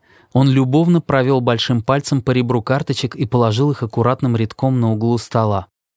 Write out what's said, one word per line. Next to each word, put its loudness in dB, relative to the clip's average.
Он 4
любовно 2
провел 0
большим 0
пальцем 0
по -2
ребру 0
карточек -4
и -2
положил 2
их -8
аккуратным 0
рядком -2
на 2
углу 0
стола. -2